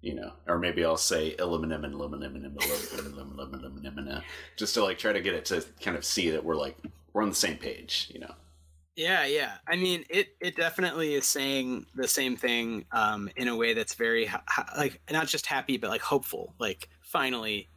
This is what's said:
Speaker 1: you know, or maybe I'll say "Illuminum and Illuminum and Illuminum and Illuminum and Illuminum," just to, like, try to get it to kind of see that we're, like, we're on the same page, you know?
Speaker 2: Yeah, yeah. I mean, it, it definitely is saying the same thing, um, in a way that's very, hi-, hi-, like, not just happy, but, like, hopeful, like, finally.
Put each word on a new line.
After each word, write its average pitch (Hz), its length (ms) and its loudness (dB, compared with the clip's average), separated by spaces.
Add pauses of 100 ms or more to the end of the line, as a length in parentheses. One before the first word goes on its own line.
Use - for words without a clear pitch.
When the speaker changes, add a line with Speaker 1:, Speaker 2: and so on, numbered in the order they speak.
Speaker 1:
you - 140 -4
know, - 160 -8 (160)
or 85 100 4
maybe 87 260 2
I'll 80 140 6
say 80 400 2
"Illuminum 80 460 0
and 71 100 -6
Illuminum 71 420 -6
and 69 100 -10
Illuminum - 600 -4
and 71 120 -10
Illuminum 69 600 -10
and 71 80 -10
Illuminum," 71 380 -8 (320)
just 104 180 -2
to, 110 100 4
like, 95 140 2
try 110 160 2
to 98 80 2
get 92 140 2
it 76 100 -4
to 87 180 0 (180)
kind 90 160 -2
of 76 80 -4
see 87 260 2
that 78 120 0
we're, 80 120 2
like, 76 220 -2 (360)
we're 104 80 2
on 107 80 2
the 98 60 -4
same 80 220 2
page, - 560 -4
you - 60 -12
know? - 140 -12 (600)
Speaker 2:
Yeah, 170 300 2
yeah. 139 320 0 (100)
I 165 100 2
mean, 180 320 2
it, 190 320 2
it 175 160 -2
definitely 165 580 2
is 135 100 2
saying 135 600 2 (100)
the 131 120 0
same 131 300 2
thing, 117 560 0
um, 107 440 2
in 127 120 0
a 117 60 -2
way 113 180 4
that's 110 200 -2
very, 113 320 2
hi-, 104 200 -4
hi-, - 320 -2
like, 143 240 0 (100)
not 156 160 2
just - 180 -2
happy, 135 320 0
but, 110 120 -2
like, 113 120 -2
hopeful, - 580 0
like, 104 300 -2 (120)
finally. 113 760 0